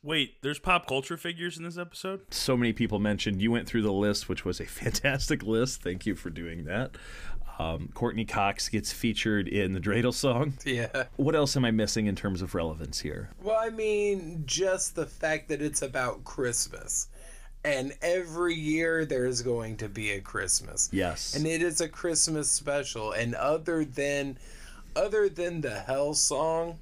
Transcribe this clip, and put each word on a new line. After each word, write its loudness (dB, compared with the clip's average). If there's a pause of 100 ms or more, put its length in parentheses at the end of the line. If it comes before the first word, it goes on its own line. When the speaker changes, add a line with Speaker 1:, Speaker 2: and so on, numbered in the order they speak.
Speaker 1:
Wait, 0
there's -2
pop 2
culture -2
figures -6
in -8
this -8
episode? -6 (120)
Speaker 2:
So 2
many 6
people 2
mentioned. 2
You 4
went 2
through 2
the 4
list, 2
which -2
was -2
a -6
<laughs> -14
fantastic 0
list. 2
Thank -4
you 2
for -8
doing -8
that. -4 (640)
Um, -2
Courtney 0
Cox 0
gets -2
featured 2
in 0
the -2
dreidel 2
song. 2 (100)
Speaker 3:
Yeah. -2 (100)
Speaker 2:
What 2
else 4
am 4
I 4
missing 2
in 2
terms -2
of -6
relevance -2
here? -6 (100)
Speaker 3:
Well, 0
I 0
mean, 0
just 0
the 0
fact -2
that 0
it's 0
about -2
Christmas. -2 (580)
And 0 (100)
every 2
year 2
there's 2
going 0
to -4
be -2
a -2
Christmas. 0
Speaker 2:
Yes. 0
Speaker 3:
And 2
it 2
is 2
a 0
Christmas 0
special. -2
And 0
other 2
than, -2 (580)
other 4
than -2
the -2
Hell 0
song 2